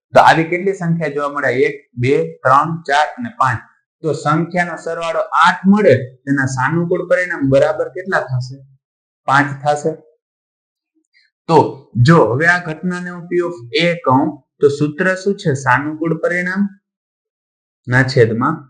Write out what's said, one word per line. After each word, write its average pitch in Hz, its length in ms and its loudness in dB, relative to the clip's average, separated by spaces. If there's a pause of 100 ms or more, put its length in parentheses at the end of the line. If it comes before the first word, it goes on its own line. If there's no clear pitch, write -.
(140)
તો - 60 6
આવી 147 240 6
કેટલી 185 380 -4
સંખ્યા 165 260 -2
જોવા 143 260 -6
મળે? 139 160 -2 (180)
એક, 143 80 -10 (260)
બે, 135 120 2 (280)
ત્રણ, 143 280 4 (180)
ચાર 147 180 2 (120)
અને 117 120 -8 (100)
પાંચ. 127 200 0 (420)
તો 156 100 -2
સંખ્યાનો 165 720 -2
સરવાળો 165 380 -4 (240)
આઠ 185 260 0
મળે, 202 220 6 (300)
તેના 139 320 0
સાનુકૂળ 170 520 0
પરિણામ 175 420 -2
બરાબર 156 460 2
કેટલા 180 340 -4
થશે? 127 260 -6 (720)
પાંચ 143 220 2 (140)
થશે. 151 280 -2 (1600)
તો 160 100 4 (480)
જો 170 100 8 (160)
હવે 147 140 0
આ 175 200 0
ઘટનાને 180 440 -8
હું 175 200 -14
P 175 180 0
of 175 80 -12 (260)
A 175 40 2 (200)
કહું, 135 180 2 (360)
તો 143 80 6
સૂત્ર 147 380 -2 (160)
શું 202 200 -2
છે? 156 100 0 (120)
સાનુકૂળ 156 500 -2 (100)
પરિણામ 180 380 -2 (1200)
ના 127 160 2
છેદમાં 127 520 0 (160)